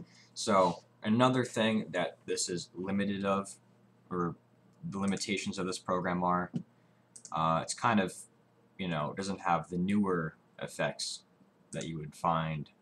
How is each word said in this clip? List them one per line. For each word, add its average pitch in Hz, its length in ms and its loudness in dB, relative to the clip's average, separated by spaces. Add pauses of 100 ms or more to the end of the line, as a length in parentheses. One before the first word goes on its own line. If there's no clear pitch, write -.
(340)
So 95 480 4 (200)
another 123 420 4
thing 110 460 2
that 85 360 -2
this 92 220 -2
is 87 260 -4
limited 98 500 0
of, 98 300 0 (560)
or 87 240 0 (560)
the 98 80 -6
limitations 98 600 -2
of 92 80 -2
this 92 120 -4
program 90 460 0
are, 90 260 2 (840)
uh, 80 300 2
it's - 100 -8
kind 117 280 2
of, 90 120 0 (640)
you 92 120 -6
know, 76 280 -2
doesn't 98 260 -6
have 85 280 0
the 87 80 -2
newer 92 580 2 (240)
effects - 600 -4 (500)
that 73 160 -6
you 82 120 -6
would 76 160 -10
find 80 560 -2 (120)